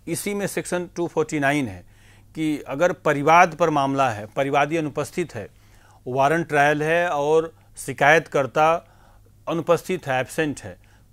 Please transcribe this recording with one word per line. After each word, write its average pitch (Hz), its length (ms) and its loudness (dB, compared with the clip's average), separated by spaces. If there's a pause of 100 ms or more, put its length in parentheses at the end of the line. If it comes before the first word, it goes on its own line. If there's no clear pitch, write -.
इसी 185 260 -6
में 202 140 -4
सेक्शन 175 480 -6
टू 175 120 -4
फ़ोर्टी 156 320 -4
नाइन 143 280 0
है 90 180 -12 (500)
कि 156 240 -4
अगर 160 340 -2
परिवाद 156 600 4
पर 165 140 2
मामला 135 400 2
है, 104 160 -8
परिवादी 143 520 0
अनुपस्थित 151 580 -6
है, 101 140 -10 (580)
वारंट 143 400 2
ट्रायल 147 360 2
है 170 260 0
और 156 460 0 (220)
शिकायतकर्ता 151 1120 2 (560)
अनुपस्थित 165 600 -2
है, 131 140 -2
एब्सेंट 147 400 -6
है, 92 180 -16 (340)